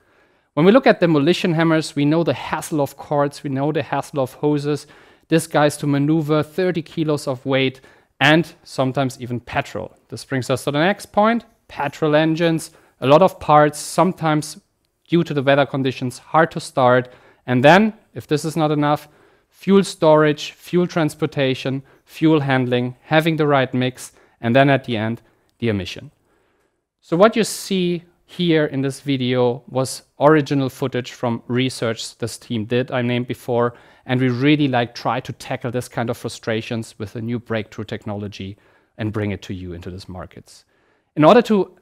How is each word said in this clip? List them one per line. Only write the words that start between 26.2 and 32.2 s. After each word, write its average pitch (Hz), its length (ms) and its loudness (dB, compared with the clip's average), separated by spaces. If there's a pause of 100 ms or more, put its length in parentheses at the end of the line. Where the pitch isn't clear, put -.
So - 160 -4
what 220 180 6
you 220 80 2
see 175 600 -4 (200)
here 160 400 0
in 135 160 -4
this 135 220 -4
video 127 680 0
was - 360 -6 (160)
original 139 500 2
footage 123 420 -6
from 117 360 -6
research 123 680 -4
this - 220 -10